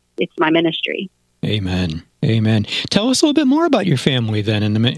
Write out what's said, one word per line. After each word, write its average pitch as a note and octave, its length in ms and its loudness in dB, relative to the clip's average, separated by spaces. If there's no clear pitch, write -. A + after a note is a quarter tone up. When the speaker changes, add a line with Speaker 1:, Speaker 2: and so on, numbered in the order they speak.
Speaker 1:
it's F#3 200 -6
my D#3+ 120 0
ministry. E3 600 -2
Speaker 2:
Amen. F#2 580 -2
Amen. A2 380 2
Tell G#3+ 200 0
us B3+ 120 2
a E4 40 2
little D4 80 2
bit D4 140 2
more D4+ 180 4
about B3+ 200 2
your D3 120 2
family A2+ 440 0
then G#2 220 0
in G#2+ 100 0
the A2 60 0
mu-, B2+ 180 2